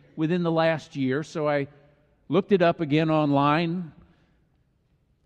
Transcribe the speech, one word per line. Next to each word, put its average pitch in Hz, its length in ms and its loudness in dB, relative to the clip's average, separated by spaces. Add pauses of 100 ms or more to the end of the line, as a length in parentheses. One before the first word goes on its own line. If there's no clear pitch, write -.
(160)
within 160 260 -2
the 165 80 0
last 160 460 -2
year. 135 260 -2
So 151 240 -6
I 143 220 -2 (600)
looked 185 200 0
it 190 120 4
up 170 180 2
again 156 300 0
online. 156 840 0 (1300)